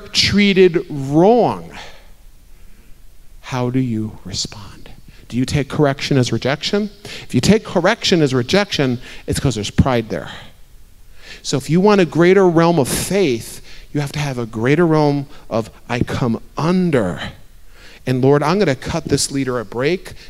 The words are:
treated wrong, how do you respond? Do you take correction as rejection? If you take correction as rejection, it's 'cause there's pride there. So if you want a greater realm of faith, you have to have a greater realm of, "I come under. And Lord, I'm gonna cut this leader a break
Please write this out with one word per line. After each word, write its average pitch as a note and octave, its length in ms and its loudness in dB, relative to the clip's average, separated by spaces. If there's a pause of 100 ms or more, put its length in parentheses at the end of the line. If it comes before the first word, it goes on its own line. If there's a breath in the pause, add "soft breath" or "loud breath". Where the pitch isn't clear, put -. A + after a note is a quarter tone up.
(120)
treated F#3 800 4
wrong, D3 840 2 (1700 loud breath)
how B2 300 -4
do C3 100 0
you A2 440 -4
respond? - 640 -12 (380 soft breath)
Do - 80 -8
you B2 100 0
take C#3+ 220 -2
correction C#3 500 0
as B2 120 2
rejection? D3+ 600 -2 (320 loud breath)
If - 120 -6
you B2 60 2
take G#3 240 4
correction F3+ 560 0
as C3+ 140 2
rejection, C3 680 0 (260 loud breath)
it's - 140 -4
'cause C3+ 140 0
there's G#2 160 -6
pride A#2+ 400 2
there. D#2+ 200 -8 (1120 loud breath)
So - 140 -4
if C3 140 -4
you E3+ 100 4
want G3+ 220 6
a - 20 2
greater F3 420 4
realm E3+ 320 4
of B2+ 100 2
faith, E3+ 720 -2 (340 loud breath)
you D3 80 -2
have C#3+ 120 -6
to D3+ 60 -6
have C#3 200 -4
a A#2+ 80 -6
greater B2 400 2
realm D3 400 2 (220 loud breath)
of, A2+ 220 -4 (180 soft breath)
"I B2 120 -2
come A#2+ 400 -2 (160)
under. C#3+ 640 0 (840 loud breath)
And B2+ 160 -2
Lord, C#3+ 200 4
I'm D#3+ 160 0
gonna E3 160 2
cut D#3 320 -6
this - 240 -2
leader B2+ 280 -4
a A2+ 60 -6
break B2+ 500 -4 (160 loud breath)